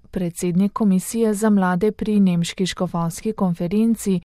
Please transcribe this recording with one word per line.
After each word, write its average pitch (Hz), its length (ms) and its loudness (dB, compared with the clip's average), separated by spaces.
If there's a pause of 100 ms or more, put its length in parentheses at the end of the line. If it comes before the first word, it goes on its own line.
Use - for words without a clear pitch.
(120)
predsednik 180 640 -2
komisije 214 600 0
za 208 160 0
mlade 190 420 2
pri 214 280 0
nemški 180 460 2
škofovski 170 680 -4
konferenci, 190 880 0 (160)